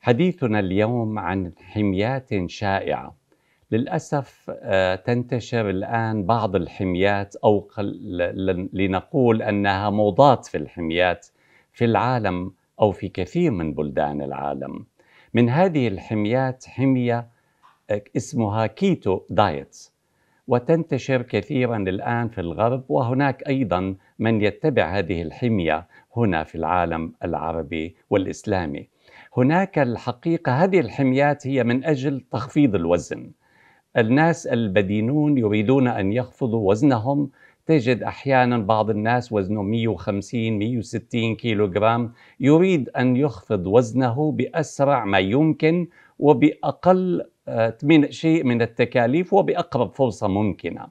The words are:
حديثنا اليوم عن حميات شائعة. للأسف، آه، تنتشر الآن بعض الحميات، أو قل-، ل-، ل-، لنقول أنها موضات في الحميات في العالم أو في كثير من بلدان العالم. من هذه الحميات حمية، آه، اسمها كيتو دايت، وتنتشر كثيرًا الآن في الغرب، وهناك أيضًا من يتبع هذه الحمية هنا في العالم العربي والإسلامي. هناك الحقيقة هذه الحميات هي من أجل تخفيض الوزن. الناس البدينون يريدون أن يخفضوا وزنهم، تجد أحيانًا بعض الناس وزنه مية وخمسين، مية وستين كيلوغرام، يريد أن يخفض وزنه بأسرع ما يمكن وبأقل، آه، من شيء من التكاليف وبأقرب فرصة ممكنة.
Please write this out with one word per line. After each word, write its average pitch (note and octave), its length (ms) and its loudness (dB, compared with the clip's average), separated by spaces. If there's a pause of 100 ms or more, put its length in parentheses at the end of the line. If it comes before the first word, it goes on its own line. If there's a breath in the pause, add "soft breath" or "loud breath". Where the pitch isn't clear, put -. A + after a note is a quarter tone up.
حديثنا B2+ 580 2
اليوم G#2+ 600 0
عن F2+ 320 -4 (100)
حميات G#2+ 680 -2 (160)
شائعة. E2 720 -4 (560)
للأسف، C#3+ 800 -4 (100)
آه، F#2+ 340 0
تنتشر A#2+ 760 -2
الآن A2 560 -2
بعض G#2+ 300 -4
الحميات، G2 800 -4
أو G#2+ 240 2
قل-، G2 420 -10
ل-، F2+ 440 -4
ل-، F#2 280 -2
لنقول A2 680 0
أنها G2+ 480 0
موضات G#2+ 560 4
في - 120 -8
الحميات E2+ 680 -2 (460 soft breath)
في A#2+ 120 -2
العالم G#2 680 0 (300)
أو G#2+ 100 4
في F#2 180 -8
كثير D#3+ 420 -2
من E2 220 -4
بلدان D2 480 -2
العالم. C#2 640 -8 (480 soft breath)
من A#2 160 2
هذه D3+ 380 2
الحميات A2+ 800 -4
حمية، A#2+ 600 0 (600 soft breath)
آه، G#2 120 -2 (160)
اسمها A2 500 0
كيتو C#3 640 -2
دايت، D#2+ 600 -2 (580)
وتنتشر C3 720 0
كثيرًا A#2 560 -2
الآن A2 520 -4
في F#2+ 120 -10
الغرب، A2+ 480 -2
وهناك C3+ 580 -2
أيضًا F#2+ 480 -2 (240 soft breath)
من A2 220 2
يتبع G#2 560 0
هذه E2+ 240 -2
الحمية E2+ 680 -2 (300 soft breath)
هنا F#2 260 0
في - 120 -14
العالم E2 580 -2 (100)
العربي D#2+ 720 -6 (140 soft breath)
والإسلامي. F#2 760 -2 (500 loud breath)
هناك D#3+ 420 2
الحقيقة C3+ 840 0
هذه F#3+ 160 4
الحميات C#3 680 0
هي C3 160 0
من A#2+ 220 0
أجل C#3 360 0 (100)
تخفيض A#2 440 0
الوزن. E2+ 560 -2 (640 soft breath)
الناس C#3+ 500 2
البدينون A#2 920 0
يريدون A2 500 2
أن G#2 260 -2
يخفضوا A2+ 560 -2
وزنهم، C3+ 600 2 (360 soft breath)
تجد B2 380 2
أحيانًا B2 540 2
بعض A2 320 2
الناس A2+ 420 0
وزنه G#2 300 0
مية A2+ 260 -2
وخمسين، G#2+ 680 -4
مية A#2 200 -2
وستين A2+ 580 -4
كيلوغرام، A2 800 0 (260 soft breath)
يريد D#3 500 4
أن B2+ 260 2
يخفض A#2 520 -2
وزنه A#2+ 640 2
بأسرع C3 760 0
ما G2 140 2
يمكن D#3 680 2 (320 soft breath)
وبأقل، D#3 1040 2 (220)
آه، A2+ 360 -2
من D3 280 6
شيء D#3+ 320 0
من A#2+ 180 2
التكاليف B2 720 0
وبأقرب C#3 600 0
فرصة A#2 340 -2
ممكنة. F#2+ 640 -2